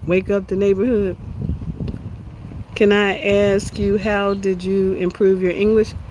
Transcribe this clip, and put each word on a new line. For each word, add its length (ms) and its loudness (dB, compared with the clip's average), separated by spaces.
Wake 280 0
up 180 0
the 80 -2
neighborhood. 640 2
Can 160 6
I 280 2
ask 580 2
you, 200 2
how 360 0
did 300 -2
you 300 0
improve 480 2
your 100 2
English? 420 2